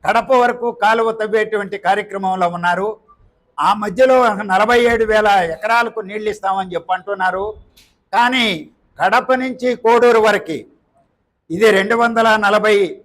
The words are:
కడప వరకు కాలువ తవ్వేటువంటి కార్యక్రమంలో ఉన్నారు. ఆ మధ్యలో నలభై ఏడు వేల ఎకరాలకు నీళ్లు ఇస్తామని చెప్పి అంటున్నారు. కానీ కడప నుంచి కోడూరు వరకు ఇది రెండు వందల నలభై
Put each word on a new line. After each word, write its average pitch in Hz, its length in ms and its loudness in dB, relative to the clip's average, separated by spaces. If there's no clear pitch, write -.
కడప 226 240 0
వరకు 240 400 0
కాలువ 226 400 0
తవ్వేటువంటి 214 640 -4
కార్యక్రమంలో 190 720 -2
ఉన్నారు. 175 480 -4
ఆ 180 140 2
మధ్యలో 226 600 2
నలభై 208 460 2
ఏడు 233 240 2
వేల 214 220 2
ఎకరాలకు 214 760 0
నీళ్లు 208 300 -6
ఇస్తామని 190 440 -6
చెప్పి 170 200 -4
అంటున్నారు. 190 600 -4
కానీ 233 580 -2
కడప 240 300 0
నుంచి 254 440 -2
కోడూరు 240 420 4
వరకు 202 400 0
ఇది 208 200 2
రెండు 196 240 0
వందల 226 420 2
నలభై 208 680 0